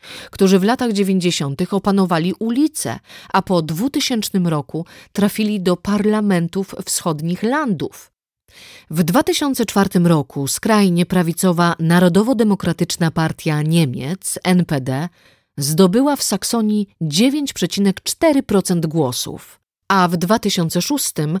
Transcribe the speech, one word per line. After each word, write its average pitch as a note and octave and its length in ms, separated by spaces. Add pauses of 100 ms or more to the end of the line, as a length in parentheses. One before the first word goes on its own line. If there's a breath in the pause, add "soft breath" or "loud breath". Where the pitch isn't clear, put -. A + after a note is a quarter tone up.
(300 loud breath)
którzy F#3+ 280
w F3+ 60
latach A#3+ 280
dziewięćdziesiątych F3+ 800
opanowali F#3 640
ulice, A#3 600 (340 loud breath)
a F#3+ 100
po F3 200
dwutysięcznym G3+ 840
roku D#3+ 400 (260 loud breath)
trafili G#3 480
do F3+ 160
parlamentów G3+ 960 (100)
wschodnich E3 580
landów. A3+ 680 (800 loud breath)
W D#3+ 120
dwa F3 200
tysiące C#4 440
czwartym F3+ 400
roku C#3+ 420
skrajnie G3 580
prawicowa E3+ 720
Narodowo-Demokratyczna F3+ 1300
Partia D#3 520
Niemiec, D3+ 840
N F3+ 200
P D3+ 160
D, C3+ 280 (480 soft breath)
zdobyła F#3+ 600
w - 60
Saksonii G#3+ 640 (120)
dziewięć B3+ 520
przecinek G3 500
cztery D4 400
procent F3+ 440
głosów, D3 760 (280)
a F#3 200
w F3+ 80
dwa F3+ 220
tysiące F3 440
szóstym E3+ 580